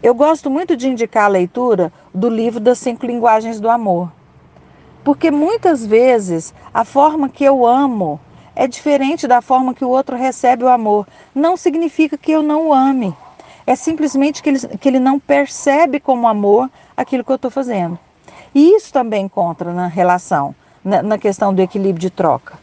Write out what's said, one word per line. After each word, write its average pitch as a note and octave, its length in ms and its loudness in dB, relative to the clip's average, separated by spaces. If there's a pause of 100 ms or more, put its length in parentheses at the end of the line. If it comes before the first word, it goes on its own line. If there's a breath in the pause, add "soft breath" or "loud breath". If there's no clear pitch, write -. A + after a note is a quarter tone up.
Eu A#3 120 4
gosto D4 360 0
muito D#4+ 260 -2
de B3 120 -4
indicar A3+ 360 0
a G#3 40 4
leitura F#3+ 640 0 (200 soft breath)
do F#3+ 160 -2
livro A3+ 320 -2
das A#3+ 180 2
Cinco B3 280 -6
Linguagens A3+ 520 0
do G#3+ 120 -2
Amor, F#3 420 -2 (920 soft breath)
porque D4 280 0
muitas D#4 540 0
vezes G#3+ 680 2 (200 loud breath)
a - 120 0
forma D4 440 0
que - 160 -4
eu C4+ 220 4
amo A#3 540 0 (340 soft breath)
é - 120 0
diferente C#4+ 600 -2
da B3 140 4
forma B3+ 340 0
que C4+ 100 -6
o B3+ 40 -2
outro C4 280 -2
recebe B3 480 0
o C4 40 4
amor. G#3+ 380 2 (280 soft breath)
Não E4 220 0
significa D#4 600 -2
que - 140 -4
eu D#4 100 2
não D4+ 260 -2
o D4 60 4
ame, C4 400 0 (520 loud breath)
é B3+ 80 2
simplesmente D4 680 -2
que D4+ 80 0
ele, C#4 80 0 (200)
que - 100 0
ele C4 120 2
não C4+ 180 2
percebe C#4+ 800 0
como A#3+ 300 0
amor G#3 420 2 (260 soft breath)
aquilo B3+ 280 -4
que - 80 -4
eu C4+ 60 -2
tô B3+ 120 -6
fazendo. G3 480 -4 (560 loud breath)
E D#4+ 220 6
isso - 160 -4
também A3 320 -2
encontra F3 480 -6
na F3+ 140 -4
relação, F3 680 -2 (300 soft breath)
na, F#3+ 180 0
na G#3 160 -2
questão G3+ 340 -2
do F#3+ 80 0
equilíbrio F#3+ 400 -2
de F3+ 100 -4
troca D3+ 520 -2